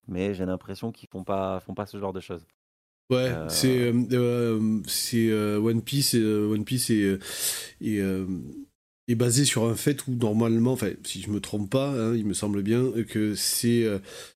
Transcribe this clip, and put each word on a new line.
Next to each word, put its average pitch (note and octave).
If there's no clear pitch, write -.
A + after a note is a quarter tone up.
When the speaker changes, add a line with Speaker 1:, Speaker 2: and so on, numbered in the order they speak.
Speaker 1:
mais F#2+
j'ai F2+
l'impression F#2+
qu'ils -
font F#2
pas, F#2+
font F#2
pas G#2
ce G2+
genre G2
de F#2
choses. F2
Speaker 2:
Ouais, B2+
Speaker 1:
Euh. D#2+
Speaker 2:
c'est, B2+
euh, -
euh, A#2
c'est, A2+
euh, G#2+
One A#2
Piece, C#3
euh, G#2+
One G#2+
Piece B2+
est, A2
euh, G2
est, G#2+
euh, F#2+
est A#2+
basé A#2+
sur A#2
un A2+
fait C#3+
où C3
normalement, A2+
enfin, G#2
si -
je G2+
me G#2
trompe G#2
pas, C3+
hein, A#2
il A2
me G2+
semble G2+
bien A#2
que G#2+
c'est, A#2+
euh, G#2